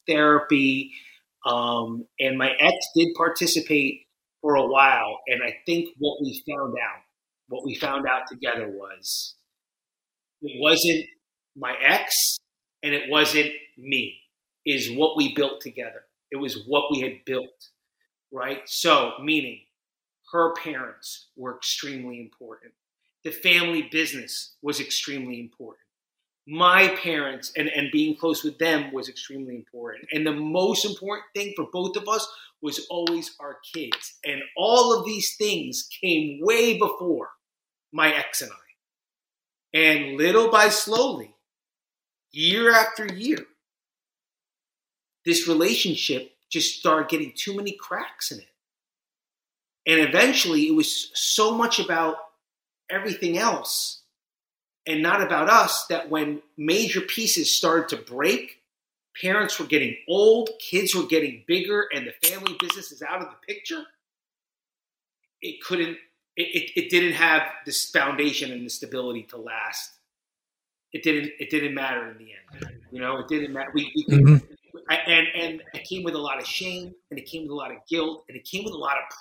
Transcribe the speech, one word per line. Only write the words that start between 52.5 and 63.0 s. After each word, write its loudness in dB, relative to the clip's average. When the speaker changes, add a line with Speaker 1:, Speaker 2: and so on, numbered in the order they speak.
Speaker 1:
everything -2
else -2
and 0
not 4
about 2
us 4
that -4
when -2
major 0
pieces 0
started 2
to -6
break, -2
parents 0
were -6
getting 2
old, 6
kids 0
were 0
getting 0
bigger, 0
and -6
the -2
family -4
business -6
is -18